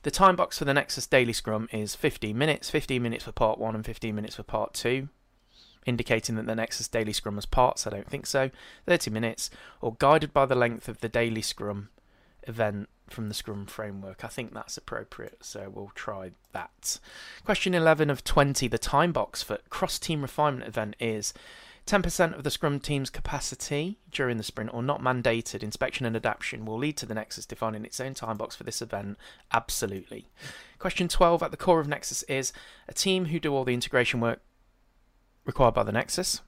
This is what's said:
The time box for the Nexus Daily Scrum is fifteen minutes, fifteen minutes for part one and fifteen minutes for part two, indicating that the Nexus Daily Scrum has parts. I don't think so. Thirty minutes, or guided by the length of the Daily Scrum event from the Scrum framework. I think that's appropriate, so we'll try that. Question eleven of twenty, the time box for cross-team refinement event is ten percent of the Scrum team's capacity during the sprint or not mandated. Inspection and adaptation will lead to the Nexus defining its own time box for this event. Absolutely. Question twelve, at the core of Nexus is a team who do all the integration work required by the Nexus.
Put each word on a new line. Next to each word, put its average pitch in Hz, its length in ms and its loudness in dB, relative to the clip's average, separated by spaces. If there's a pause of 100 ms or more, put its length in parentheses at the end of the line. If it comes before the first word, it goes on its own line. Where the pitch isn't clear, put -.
The 147 100 -2
time 190 240 8
box - 220 0
for 151 80 -2
the 139 80 4
Nexus - 320 0
Daily 123 260 6
Scrum 110 400 -2
is 107 240 -4
fifteen 113 420 0
minutes, 147 320 2
fifteen 131 320 0
minutes 117 220 -4
for 117 80 -12
part 110 260 2
one 110 160 -2
and 110 100 -4
fifteen 113 300 -4
minutes 107 220 -6
for 107 60 -12
part - 320 -4
two, 131 340 -2 (800)
indicating 117 480 0
that 110 100 -4
the 110 100 -2
Nexus 113 340 -4
Daily 107 260 -2
Scrum 104 220 -4
has 104 100 -8
parts. - 400 4
I 110 40 -4
don't 101 160 -8
think - 200 -8
so. 135 240 2 (360)
Thirty 175 240 2
minutes, 113 380 -2 (320)
or 117 180 -4
guided 151 360 6
by 139 100 6
the 131 100 2
length 120 360 2
of 110 100 -10
the 117 80 -2
Daily 113 320 2
Scrum 101 480 -6 (540)
event 107 480 -2 (180)
from 110 200 -8
the 104 60 -6
Scrum 101 300 -8
framework. 98 580 -10
I 117 60 -10
think 117 240 -8
that's - 240 -12
appropriate, - 640 -10
so 98 340 -12
we'll 101 200 -12
try 95 380 -8 (200)
that. - 480 -8 (460)
Question 190 260 2
eleven 160 380 6
of 135 140 -2
twenty, 139 440 4
the 113 80 2
time 151 340 4
box 127 320 -2
for - 180 -4 (100)
cross-team - 500 -2
refinement 135 480 0
event 107 320 -4
is 110 320 -2 (540)
ten 196 160 4
percent 170 320 2
of 139 100 -10
the 147 60 0
Scrum 143 280 0
team's 139 320 -2
capacity 147 880 -4 (140)
during 127 240 0
the 110 80 -2
sprint - 280 -6
or 117 100 -4
not 143 180 0
mandated. 120 640 0
Inspection 117 420 -4
and 113 100 0
adaptation 110 520 -4
will 110 120 -4
lead 147 200 -2
to 120 80 -8
the 107 80 -6
Nexus - 320 -8
defining 110 380 -4
its - 160 -12
own 135 120 -6
time 113 240 -6
box 113 180 -8
for - 100 -16
this - 180 -6
event. 101 340 -6 (340)
Absolutely. - 800 -4 (500)
Question 180 300 -2
twelve, 170 340 6
at 160 80 -2
the 151 60 -8
core 170 240 6
of 147 80 -2
Nexus - 360 -6
is 135 280 -2 (340)
a - 60 -16
team 185 340 2
who 160 140 0
do 147 140 0
all 131 100 2
the 123 100 2
integration 123 460 2
work 117 200 0 (1080)
required 117 280 4
by 107 80 2
the 107 80 0
Nexus. - 580 -2